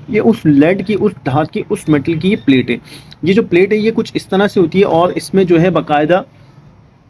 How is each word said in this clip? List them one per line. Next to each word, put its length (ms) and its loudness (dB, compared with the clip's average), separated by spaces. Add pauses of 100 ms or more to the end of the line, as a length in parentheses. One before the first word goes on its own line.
ये 100 -2
उस 260 0
lead 360 4
की, 140 -4
उस 160 0 (140)
धात 260 -2
की, 200 -8
उस 180 -6
metal 260 0
की 140 -2
ये 60 0
प्लेट 340 0
है। 100 -4 (460)
ये 80 2
जो 100 2
plate 300 2
है 60 0
ये 120 0
कुछ 240 -4
इस 140 -8
तरह 180 0
से 120 -2
होती 200 0
है 60 4
और 260 0
इसमें 360 -2
जो 100 4
है 120 2
बाकायदा 560 0 (840)